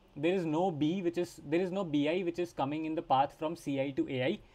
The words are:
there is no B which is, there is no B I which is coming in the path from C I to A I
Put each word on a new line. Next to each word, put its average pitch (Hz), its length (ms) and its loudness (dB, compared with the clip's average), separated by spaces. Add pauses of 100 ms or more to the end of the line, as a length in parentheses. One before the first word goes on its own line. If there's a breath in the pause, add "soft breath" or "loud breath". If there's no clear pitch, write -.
(140)
there 160 200 0
is 190 100 0
no 165 260 0
B 156 300 0
which 170 160 0
is, 175 280 -4
there 151 160 2
is 185 120 0
no 196 120 -2
B 147 240 2
I 180 140 2
which 170 160 -2
is 175 140 -2
coming 147 320 -2
in 156 100 -2
the 165 80 -2
path 139 360 4
from 160 180 -2
C 139 240 -4
I 139 120 0
to 156 180 0
A 127 140 0
I 185 140 0 (160 loud breath)